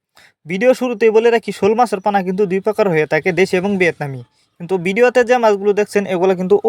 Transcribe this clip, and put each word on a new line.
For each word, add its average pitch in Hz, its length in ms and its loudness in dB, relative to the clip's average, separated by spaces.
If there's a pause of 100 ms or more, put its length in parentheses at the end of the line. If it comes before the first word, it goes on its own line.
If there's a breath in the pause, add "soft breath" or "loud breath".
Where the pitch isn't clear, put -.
(460 soft breath)
ভিডিও 190 340 0
শুরুতেই 233 380 0
বলে 226 180 4
রাখি, 214 240 -2
শোল 208 200 2
মাছের 214 260 0
পানা 202 220 0
কিন্তু 190 240 -2
দুই 190 140 -2
প্রকার 214 280 0
হয়ে 151 200 0
থাকে, 156 160 0 (100)
দেশি 190 220 0
এবং 202 180 -4
ভিয়েতনামি। 147 420 -2 (360)
কিন্তু 175 180 -6 (100)
ভিডিওতে 240 440 2
যে 247 140 4
মাছগুলো 208 360 2
দেখছেন, 202 240 -2 (100)
এগুলো 190 260 0
কিন্তু 185 160 2 (140)